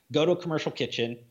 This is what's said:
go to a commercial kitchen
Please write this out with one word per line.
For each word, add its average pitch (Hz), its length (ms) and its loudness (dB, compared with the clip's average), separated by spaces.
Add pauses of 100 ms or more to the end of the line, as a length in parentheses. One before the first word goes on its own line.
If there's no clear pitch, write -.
(100)
go 147 140 4
to 175 80 4
a 175 40 4
commercial 165 360 -2
kitchen 120 460 -2 (120)